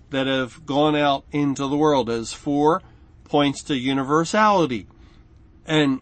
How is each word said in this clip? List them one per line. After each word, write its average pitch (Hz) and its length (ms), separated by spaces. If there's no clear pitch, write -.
that 135 160
have 131 380
gone 151 300
out 143 360
into 143 360
the 139 80
world, 147 340
as 113 220
four 147 500
points 143 380
to 147 120
universality. 143 1120
And 147 360